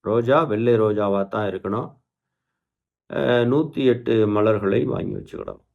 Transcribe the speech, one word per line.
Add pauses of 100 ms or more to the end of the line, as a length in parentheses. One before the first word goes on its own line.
ரோஜா
வெள்ளை
ரோஜாவா
தான்
இருக்கணும். (1200)
அ, (260)
நூத்தி
எட்டு
மலர்களை
வாங்கி
வச்சுக்கிடணும்.